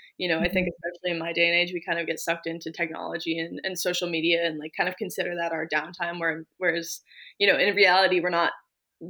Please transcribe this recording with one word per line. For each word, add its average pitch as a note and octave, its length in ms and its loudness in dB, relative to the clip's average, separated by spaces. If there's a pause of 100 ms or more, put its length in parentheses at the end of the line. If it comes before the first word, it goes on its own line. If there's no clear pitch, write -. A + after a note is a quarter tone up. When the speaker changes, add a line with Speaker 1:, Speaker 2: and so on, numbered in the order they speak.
(180)
Speaker 1:
You F3+ 120 -2
know, E3 80 2
I F3+ 100 2
think F3+ 180 0
Speaker 2:
Mm-hmm. F3 40 4
Speaker 1:
especially F3 400 0
in E3+ 80 -2
my E3 160 -4
day E3+ 120 4
and E3+ 80 4
age, F3+ 200 2
we E3+ 80 -4
kind E3+ 160 -2
of D#3+ 80 -2
get D#3+ 120 -4
sucked E3+ 280 -2
into E3 260 -6
technology E3 680 -4
and, F3 260 -6
and F#3 140 -4
social F3 300 -2
media E3+ 380 2
and, D#3 120 -2
like, D#3 160 -10
kind F3+ 140 0
of F3+ 80 -6
consider F3 400 -4
that E3+ 160 -4
our D#3+ 160 -4
downtime, E3+ 500 -4
where, D#3+ 280 -4 (100)
whereas, E3+ 460 -2 (360)
you G3+ 80 4
know, F#3 120 6
in F#3+ 160 4
reality, F#3 460 6
we're F3 100 0
not E3+ 220 2 (580)